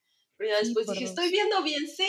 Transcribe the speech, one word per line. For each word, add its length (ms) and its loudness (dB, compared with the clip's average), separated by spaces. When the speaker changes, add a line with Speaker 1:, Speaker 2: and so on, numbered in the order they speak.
Speaker 1:
Pero 140 -2
ya 100 4
Speaker 2:
Sí, 60 2
Speaker 1:
después 200 0
Speaker 2:
por 80 -4
Speaker 1:
dije, 120 -4
Speaker 2:
dos. 40 -6
Speaker 1:
"Estoy 200 -2
viendo 320 2
bien, 260 -2
sí, 200 -2